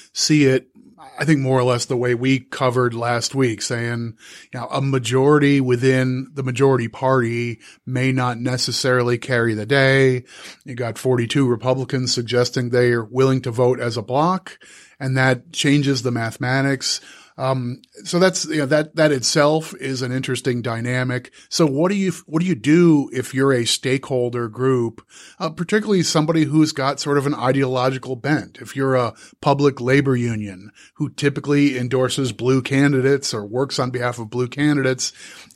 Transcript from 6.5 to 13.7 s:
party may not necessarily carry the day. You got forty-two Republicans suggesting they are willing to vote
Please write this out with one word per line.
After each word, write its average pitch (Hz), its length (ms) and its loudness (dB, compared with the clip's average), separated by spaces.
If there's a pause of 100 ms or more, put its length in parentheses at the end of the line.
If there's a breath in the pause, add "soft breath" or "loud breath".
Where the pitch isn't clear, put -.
party 120 720 -2 (260 loud breath)
may 127 280 -2
not 123 260 -2
necessarily 123 800 0
carry 117 360 0
the 107 120 -6
day. 135 580 4 (400 loud breath)
You 131 120 -14
got 117 220 -6
forty-two 127 500 0
Republicans 127 680 -2
suggesting 123 560 -2
they 123 220 4
are 117 120 -2
willing 131 380 0
to 127 80 -6
vote 123 300 2